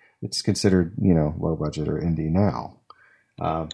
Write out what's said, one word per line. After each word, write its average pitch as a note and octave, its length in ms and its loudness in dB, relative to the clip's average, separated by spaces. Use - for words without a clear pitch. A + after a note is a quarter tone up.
it's - 200 -6
considered, F#2 600 2
you G2 120 4
know, D#2 240 2
low E2+ 180 -2
budget D2+ 320 -4
or D#2 120 -2
indie D#2+ 320 -2
now. F2 460 0
Uh, D#2+ 320 -2